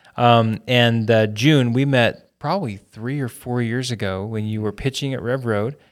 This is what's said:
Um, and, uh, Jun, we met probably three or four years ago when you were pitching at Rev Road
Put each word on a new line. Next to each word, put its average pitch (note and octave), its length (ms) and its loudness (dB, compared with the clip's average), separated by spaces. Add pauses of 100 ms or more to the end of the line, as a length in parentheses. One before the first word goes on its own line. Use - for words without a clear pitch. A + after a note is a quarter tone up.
(160)
Um, A#2 520 4
and, A#2 440 2
uh, A2 160 4
Jun, B2 440 2
we C3 140 2
met B2+ 540 0
probably D3 380 -4
three A#2+ 420 -10
or B2+ 100 -4
four B2 320 -6
years B2 300 -4
ago G2 340 -4
when G#2+ 220 -4
you G#2+ 160 -4
were G#2 80 -2
pitching C3+ 420 -6
at B2+ 80 -6
Rev B2 240 -4
Road A2+ 320 -2 (140)